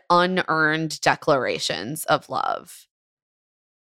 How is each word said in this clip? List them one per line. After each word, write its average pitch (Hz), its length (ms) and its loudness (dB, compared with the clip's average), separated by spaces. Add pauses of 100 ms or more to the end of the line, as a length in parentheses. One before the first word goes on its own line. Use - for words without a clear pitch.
(120)
unearned 160 920 2
declarations 123 1040 0
of - 240 0
love. - 580 -6 (1080)